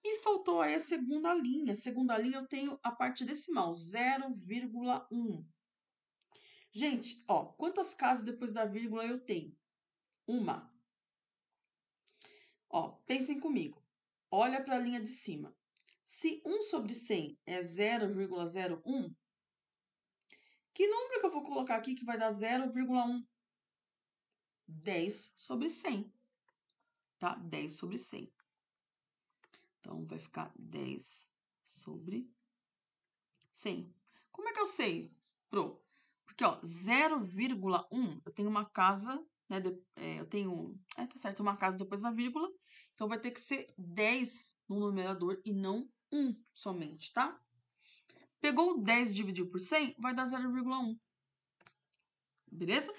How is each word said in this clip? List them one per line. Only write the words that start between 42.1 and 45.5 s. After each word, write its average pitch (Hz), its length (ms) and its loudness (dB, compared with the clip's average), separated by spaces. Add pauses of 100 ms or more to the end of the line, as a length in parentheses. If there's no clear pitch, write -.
vírgula, 247 400 0 (420)
então 214 160 -2
vai 226 100 -2
ter 240 120 -4
que 240 100 -8
ser - 380 -4
dez 214 920 0
no 196 100 0
numerador 190 640 0
e 208 120 -2